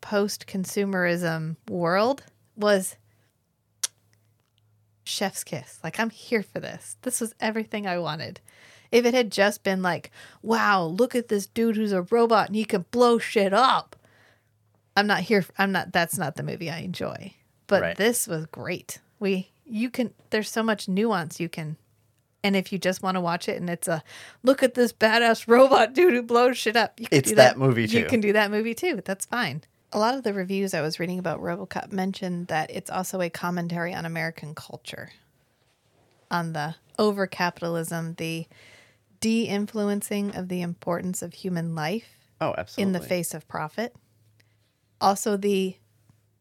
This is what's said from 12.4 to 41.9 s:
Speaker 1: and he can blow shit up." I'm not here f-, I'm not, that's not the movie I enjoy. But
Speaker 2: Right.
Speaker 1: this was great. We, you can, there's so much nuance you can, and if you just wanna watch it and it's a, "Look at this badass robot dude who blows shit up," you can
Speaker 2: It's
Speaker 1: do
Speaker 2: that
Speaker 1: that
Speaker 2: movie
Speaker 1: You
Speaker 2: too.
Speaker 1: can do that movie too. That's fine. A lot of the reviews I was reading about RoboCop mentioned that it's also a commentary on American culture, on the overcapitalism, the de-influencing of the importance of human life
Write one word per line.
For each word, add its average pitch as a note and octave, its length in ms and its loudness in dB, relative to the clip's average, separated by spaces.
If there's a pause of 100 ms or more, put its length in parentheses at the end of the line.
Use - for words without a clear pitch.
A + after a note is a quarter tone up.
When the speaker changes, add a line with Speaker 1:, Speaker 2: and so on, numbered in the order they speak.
Speaker 1:
and G3 100 -6
he A3 80 0
can F#3 280 0
blow A#3+ 260 6
shit G3 340 2
up." A3+ 440 4 (1000)
I'm G#3 120 4
not G3 140 2
here G3+ 180 4
f-, - 180 -4
I'm G3 140 0
not, F3+ 200 -4
that's E3+ 240 0
not E3 200 -6
the D3+ 80 -6
movie D3 260 -8
I E3+ 80 -8
enjoy. - 560 -8 (320)
But F#3+ 160 2
Speaker 2:
Right. E2+ 140 -2
Speaker 1:
this A#3 320 0
was D#3+ 180 -6
great. - 540 -12 (180)
We, G3 320 -2 (140)
you A#3+ 260 -4
can, A#3 240 -4 (160)
there's G#3+ 180 -2
so A3 140 -2
much A3 240 -2
nuance F#3+ 540 -2
you E3+ 80 -4
can, D#3 280 -10 (680)
and G3 100 2
if F#3+ 180 -2
you F#3+ 60 -4
just F#3 240 -2
wanna F#3 180 -2
watch E3+ 280 -2
it - 120 -4
and F3 80 -4
it's F3 200 -6
a, D#3+ 160 -2 (400)
"Look C4+ 180 4
at B3+ 120 4
this A#3+ 180 2
badass A3+ 560 2
robot C4+ 440 8
dude F4 220 6
who B3 80 0
blows A#3+ 340 4
shit A3 200 -2
up," G#3+ 240 0
you A#3 80 -12
can D3+ 100 4
Speaker 2:
It's E3+ 120 2
Speaker 1:
do G#3+ 60 0
Speaker 2:
that C3 180 10
Speaker 1:
that - 40 -8
Speaker 2:
movie B2+ 240 4
Speaker 1:
You A3+ 200 2
Speaker 2:
too. - 40 -2
Speaker 1:
can A#3 140 2
do G#3 120 2
that G#3 200 2
movie A3 220 -2
too. D4+ 300 -2
That's - 220 -6
fine. F3 360 -4 (300)
A G#3 60 -2
lot A3+ 160 2
of C4+ 80 -6
the G#3+ 120 -2
reviews G3 380 -2
I D#3+ 100 0
was D#3+ 180 -4
reading F3+ 180 -4
about D#3+ 220 -4
RoboCop F3 500 -8
mentioned F#3 580 -4
that D#3 220 -4
it's - 200 -12
also F#3 300 -6
a E3+ 100 -2
commentary E3+ 640 -4
on E3 100 -8
American E3 500 -8
culture, - 560 -16 (1200)
on E3 220 -2
the D#3 240 -6 (220)
overcapitalism, E3+ 1200 -2
the E3 280 -6 (760)
de-influencing G#3 1160 -2
of F#3 140 -8
the F3+ 120 -4
importance F3 640 -6
of F3 100 -10
human E3 420 -6
life D#3+ 440 -6 (240)